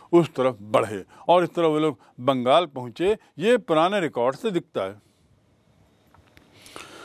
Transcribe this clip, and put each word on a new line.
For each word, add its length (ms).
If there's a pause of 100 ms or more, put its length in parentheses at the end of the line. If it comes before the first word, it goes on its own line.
(140)
उस 160
तरफ 320
बढ़े 440 (220)
और 160
इस 60
तरह 180
वो 120
लोग 200 (200)
बंगाल 460
पहुँचे। 520 (220)
ये 180
पुराने 420
रिकॉर्ड 360
से 160
दिखता 300
है। 140 (2000)